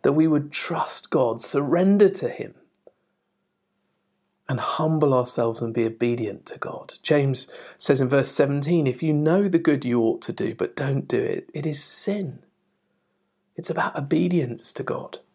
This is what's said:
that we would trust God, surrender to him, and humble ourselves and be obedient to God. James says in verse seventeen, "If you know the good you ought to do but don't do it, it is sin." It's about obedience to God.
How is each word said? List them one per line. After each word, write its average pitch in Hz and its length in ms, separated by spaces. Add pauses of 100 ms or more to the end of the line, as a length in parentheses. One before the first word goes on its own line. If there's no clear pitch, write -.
that 139 100
we 156 140
would 147 240
trust - 580
God, 120 320
surrender 190 680
to - 200
him, - 240 (1900)
and 127 120
humble 156 560
ourselves 120 460
and 113 120
be 113 120
obedient 113 640
to - 120
God. - 420
James 139 460 (320)
says 135 220
in 127 80
verse 139 200
seventeen, 143 560
"If 127 160
you 156 100
know 156 360
the 180 100
good 151 280
you 120 180
ought 113 200
to - 100
do 110 200
but - 220
don't 139 320
do 127 100
it, - 380
it 147 100
is 147 180
sin." 190 600 (1120)
It's - 140
about 160 260
obedience 156 800
to - 100
God. - 360 (160)